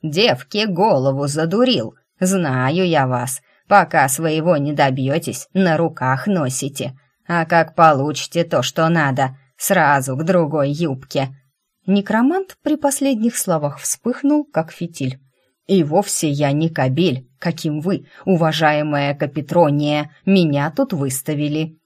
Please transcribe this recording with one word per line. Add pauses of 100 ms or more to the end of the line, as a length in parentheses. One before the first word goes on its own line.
«Девке
голову
задурил! (260)
Знаю
я
вас! (280)
Пока
своего
не
добьётесь,
на
руках
носите! (280)
А
как
получите
то,
что
надо, (180)
сразу
к
другой
юбке!» (500)
Некромант
при
последних
словах
вспыхнул,
как
фитиль. (460)
«И
вовсе
я
не
кобель, (120)
каким
вы, (200)
уважаемая
Капитрония, (160)
меня
тут
выставили.